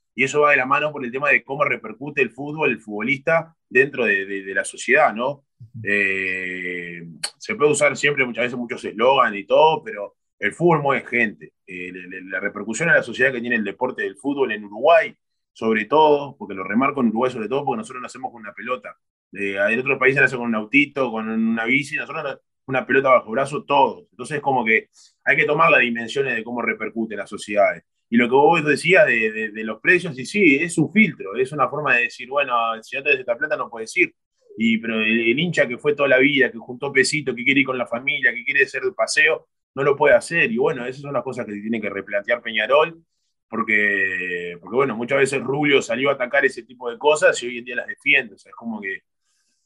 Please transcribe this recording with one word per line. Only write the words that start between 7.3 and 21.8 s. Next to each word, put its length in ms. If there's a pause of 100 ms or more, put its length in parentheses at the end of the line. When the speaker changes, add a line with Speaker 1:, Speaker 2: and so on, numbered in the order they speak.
Speaker 1:
se 180
puede 160
usar 240
siempre, 300
muchas 200
veces, 120
muchos 260
eslogan 520
y 100
todo, 380
pero 320 (240)
el 140
fútbol 280
mueve 240
gente. 480 (140)
Eh, 260
la, 60
la, 320
la 80
repercusión 500
a 60
la 80
sociedad 280
que 100
tiene 160
el 60
deporte 380
del 140
fútbol 360
en 140
Uruguay, 500 (380)
sobre 320
todo, 500
porque 200
lo 80
remarco 380
en 80
Uruguay 220
sobre 160
todo, 160
porque 140
nosotros 240
nacemos 300
con 100
una 120
pelota. 440 (360)
Eh, 220 (140)
en 100
otros 200
países 200
nacen 200
con 80
un 80
autito, 560
con 180
una 360
bici, 300